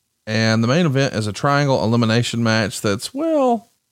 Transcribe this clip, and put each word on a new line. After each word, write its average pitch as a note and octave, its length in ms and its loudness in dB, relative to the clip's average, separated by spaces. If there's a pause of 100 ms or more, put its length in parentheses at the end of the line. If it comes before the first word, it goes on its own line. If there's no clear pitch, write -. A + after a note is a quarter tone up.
(240)
And A2 380 2
the A2+ 60 2
main E3+ 180 2
event C3+ 280 0
is G#2+ 120 -2
a G#2+ 60 -4
triangle C#3+ 500 0
elimination A#2 640 0
match A2 360 0
that's, G2 320 -4
well, C4+ 580 -2 (220)